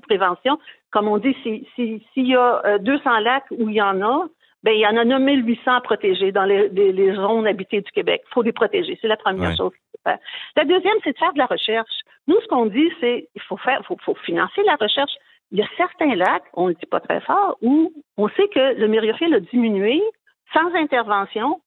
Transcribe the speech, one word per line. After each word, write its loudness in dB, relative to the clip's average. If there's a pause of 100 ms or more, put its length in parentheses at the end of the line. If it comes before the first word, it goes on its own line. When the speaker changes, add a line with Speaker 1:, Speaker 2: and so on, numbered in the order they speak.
Speaker 1:
prévention. 0 (320)
Comme 0
on 2
dit, 0
si, -8
si, -6
s'il 0
y 4
a, 4
euh, 4
deux 0
cents 2
lacs 0
où -2
il -6
y 2
en 0
a, 0 (380)
ben, 2
il 2
y 4
en 2
a 2
neuf 2
mille 2
huit -2
cents 2
protégés 0
dans 0
les, 2
les, 2
les 2
zones 0
habitées -2
du -18
Québec. -2 (100)
Faut 0
les -2
protéger. -2
C'est -4
la 0
première -4
Speaker 2:
Ouais. -4
Speaker 1:
chose -4
qu'il -20
faut -2
faire. -4 (380)
La 2
deuxième, 2
c'est -2
de -14
faire 0
de -4
la 0
recherche. -4 (380)
Nous, 4
ce -18
qu'on 2
dit, 2 (100)
c'est, -2
il -16
faut -8
faire, -2
faut, -6
faut -4 (100)
financer -2
la 4
recherche. -2 (400)
Il -4
y 2
a -8 (100)
certains -2
lacs, 0 (100)
on 0
le 0
dit -12
pas -2
très -4
fort, 0
où 4 (260)
on 0
sait 2
que 2
le 2
myriophylle 0
a 4
diminué 0 (540)
sans 2
intervention -2